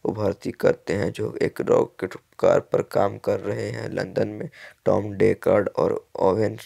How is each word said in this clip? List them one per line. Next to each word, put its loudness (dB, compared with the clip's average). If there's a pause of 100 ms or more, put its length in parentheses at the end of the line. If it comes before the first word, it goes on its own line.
को -4
भर्ती -4
करते 0
हैं, -2
जो -6
एक -2
रॉकेट 0
कार 2
पर -2
काम -2
कर -2
रहे -4
हैं। -8
लंदन -4
में -10 (360)
टॉम 2
डेकार्ड 2
और 0 (100)
ओवेन 2